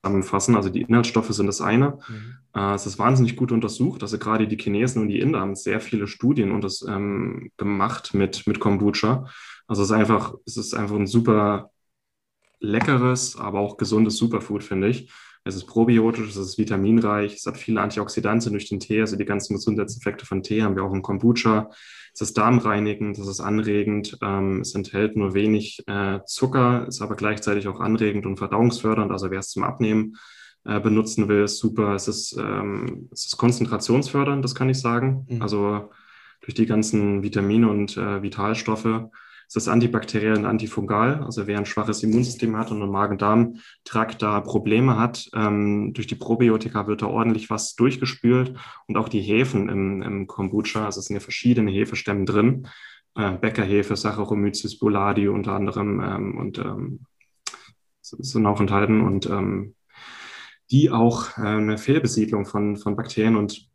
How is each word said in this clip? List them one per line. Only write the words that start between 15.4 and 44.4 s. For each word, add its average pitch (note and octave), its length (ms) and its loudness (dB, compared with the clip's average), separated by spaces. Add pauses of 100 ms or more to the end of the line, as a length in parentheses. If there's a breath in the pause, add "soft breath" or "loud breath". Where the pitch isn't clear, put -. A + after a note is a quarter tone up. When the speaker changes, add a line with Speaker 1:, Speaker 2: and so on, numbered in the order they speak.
Speaker 1:
Es F#2+ 120 -8
ist F#2 100 -10
probiotisch, A2+ 640 4
es G2 80 -10
ist F#2 220 -8
vitaminreich, G#2 760 2
es - 120 -14
hat G#2 100 -8
viele A2 240 -2
Antioxidantien G#2 720 -2
durch G2+ 160 -6
den G2+ 100 -4
Tee, G#2+ 220 0
also G#2+ 140 -2
die G2 100 -4
ganzen G2+ 300 -2
Gesundheitseffekte G#2 680 -2
von F#2+ 200 -4
Tee G#2+ 180 0
haben G2+ 140 0
wir F#2+ 80 -2
auch G2 100 -4
im F#2+ 80 -2
Kombucha. A2 680 2 (420 loud breath)
Es - 80 -10
ist G#2+ 160 -4
darmreinigend, G#2 800 2
es G2+ 80 -8
ist F#2+ 140 -6
anregend, G#2 840 0
ähm, G2 400 0
es - 140 -8
enthält G#2 400 -2
nur F#2+ 180 0
wenig, G#2 540 2
äh, G2 400 -2
Zucker, B2 600 2
ist B2 140 -10
aber G#2 140 -4
gleichzeitig G#2 520 -2
auch F#2+ 120 -6
anregend G#2+ 480 0
und F#2+ 100 -4
verdauungsfördernd, A2 720 2
also F#2+ 200 -4
wer F#2+ 80 -4
es - 100 -10
zum G2 140 -4
Abnehmen, A2 540 0 (460 loud breath)
äh, G#2 160 -2
benutzen G#2+ 480 2
will, G#2 180 4
ist - 120 -4
super. G#2+ 380 0
Es G2 120 -4
ist, - 300 -6
ähm, G2+ 760 -6
es - 140 -10
ist - 120 -8
konzentrationsfördernd, C3+ 1080 2
das - 100 -4
kann C3 160 0
ich C3 100 0
sagen. B2 480 0
Speaker 2:
Mhm. A#2 140 -6
Speaker 1:
Also G#2 480 -2 (520 loud breath)
durch - 120 -12
die A2 140 4
ganzen G#2 560 2
Vitamine G#2 440 2
und, G#2 300 0
äh, G2 240 -4
Vitalstoffe. A2 880 -2 (380 loud breath)
Es - 100 -6
ist A#2 100 -2
antibakteriell A2 720 2
und G#2 80 0
antifungal. A2 800 0
Also G2+ 200 -6
wer G#2 120 -2
ein G2+ 80 -2
schwaches A2 380 -4
Immunsystem A2+ 520 0
hat A2+ 160 -4
und G#2+ 100 -4
im G2 80 -4
Magen-Darm-Trakt G#2+ 1300 0
da G#2 180 0
Probleme A2 580 2